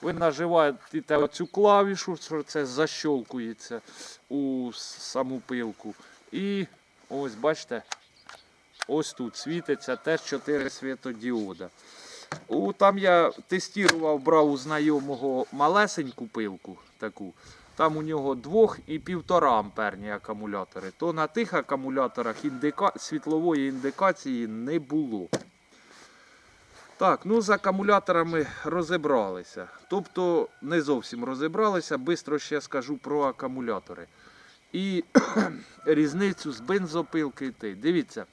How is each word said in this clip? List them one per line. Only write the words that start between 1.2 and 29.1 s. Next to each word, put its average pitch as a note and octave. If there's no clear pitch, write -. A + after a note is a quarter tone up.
клавішу, G3
що D3+
це C#3+
защолкується B2+
у C3
с-, -
саму C3
пилку. A2+
І G3
ось, C3+
бачите, B2
ось D3
тут A#2+
світиться D3
теж D#3+
чотири C#3
світодіода. A2+
У, F#3+
там G3
я F3+
тестував, E3
брав D3+
у C#3+
знайомого C#3
малесеньку D3+
пилку G2
таку. G2+
Там D#3
у D#3
нього D3
двох F3
і D#3
півтора D#3+
амперні G2+
акумулятори. G2+
То E3+
на D#3
тих G3+
акумуляторах C3
індика-, D3
світлової D#3
індикації C3+
не A#2
було. C3
Так, F3+
ну, A3
з G3+
акумуляторами F#3+
розібралися. C#3